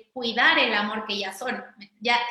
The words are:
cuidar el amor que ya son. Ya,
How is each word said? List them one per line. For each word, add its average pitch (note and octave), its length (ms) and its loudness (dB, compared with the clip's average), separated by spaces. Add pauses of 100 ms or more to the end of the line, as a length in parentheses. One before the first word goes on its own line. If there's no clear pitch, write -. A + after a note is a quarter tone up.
(140)
cuidar B3 440 2
el B3 160 2
amor G#3+ 340 -2
que G3+ 120 -4
ya G3 120 -6
son. B3 320 -6 (360)
Ya, A#3+ 180 2 (140)